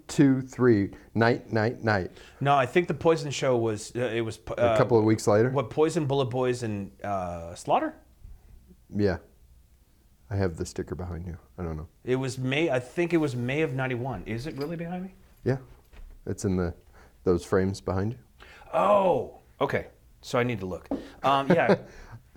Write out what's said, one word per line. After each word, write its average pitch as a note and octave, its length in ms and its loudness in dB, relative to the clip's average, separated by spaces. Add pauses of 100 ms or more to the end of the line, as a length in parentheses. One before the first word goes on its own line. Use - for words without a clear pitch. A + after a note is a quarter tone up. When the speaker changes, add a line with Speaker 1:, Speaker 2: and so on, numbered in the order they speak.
Speaker 1:
two, C3+ 360 4
three, A#2 480 4 (260)
night, A#2 360 2
night, A2+ 300 0
night. G2+ 300 0 (280)
Speaker 2:
No, C#3+ 140 2
I C3+ 120 4
think F3 200 0
the E3+ 80 -4
Poison D3 380 0
show C3 240 2
was, A2+ 400 -2
uh, A#2 60 -4
it A#2 180 -2
was, A2 180 -6 (120)
uh, - 80 -8
Speaker 1:
A A#2 180 4
couple A2 200 4
of G#2+ 80 6
weeks A2 220 2
later? A2+ 240 4
Speaker 2:
what, C3 200 -2
Poison, D#3 360 0
Bullet C#3 200 0
Boys, B2 360 -2
and, G#2 300 -6 (100)
uh, F2 540 -6
Slaughter? C4+ 360 -2 (1000)
Speaker 1:
Yeah. F#2+ 220 2 (1120)
I G2+ 60 -4
have F#2 200 0
the F#2 80 -4
sticker F#2 300 -8
behind F2 320 -8
you. E2+ 100 -10 (220)
I F#2 60 -6
don't D#2+ 120 -4
know. D2+ 120 -10 (160)
Speaker 2:
It B2 100 -2
was C3 240 -4
May, C#3 320 0
I B2+ 80 2
think F3 340 -4
it F3 40 4
was D3+ 180 0
May B2+ 280 -2
of C#3+ 120 -2
ninety-one. B2+ 500 -4
Is A#2 220 -6
it C3 100 -10
really D3+ 200 -6
behind E3+ 260 -8
me? F#3+ 120 -14 (300)
Speaker 1:
Yeah. C3 120 0 (720)
It's F#2+ 180 -6
in F#2+ 120 0
the, E2+ 180 0 (500)
those - 200 2
frames F#2+ 360 0
behind F#2+ 320 -2
you. A#2+ 60 -12 (540)
Speaker 2:
Oh, F#3 680 2 (220)
okay. B2 280 -2 (320)
So - 180 -4
I A#2+ 60 2
need A#2+ 160 -2
to F#2+ 60 -6
look. F2 220 -8 (360)
Um, C#3 260 2
yeah. E3+ 300 6
<laughs> - 60 -18 (500)